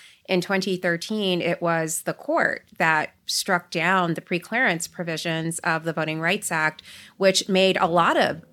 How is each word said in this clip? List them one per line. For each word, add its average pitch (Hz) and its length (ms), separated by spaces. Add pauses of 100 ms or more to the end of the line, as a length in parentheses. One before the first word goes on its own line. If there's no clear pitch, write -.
(300)
in 185 100
twenty 190 380
thirteen, 185 640
it - 200
was 165 420
the 165 100
court - 500 (140)
that 160 360 (120)
struck - 460
down 175 420
the - 80
preclearance 190 680
provisions 165 720
of 160 240
the 165 80
Voting 156 300
Rights 185 280
Act, 156 320 (360)
which 190 320
made 190 260
a 190 120
lot 175 280
of 170 380